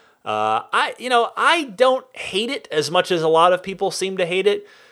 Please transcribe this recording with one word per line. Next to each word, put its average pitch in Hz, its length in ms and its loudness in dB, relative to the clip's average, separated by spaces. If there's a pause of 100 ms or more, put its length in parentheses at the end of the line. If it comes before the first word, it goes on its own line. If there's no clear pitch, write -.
(240)
Uh, 107 480 -2
I, - 280 0
you 240 100 -8
know, 233 260 2
I 311 280 2
don't 254 420 0 (100)
hate 220 340 -4
it - 220 -8
as 151 200 -2
much 180 200 2
as 165 120 0
a 160 40 2
lot 165 240 6
of 180 120 0
people 190 280 -6
seem 190 260 -6
to 185 80 0
hate 185 200 -2
it. 202 220 0 (240)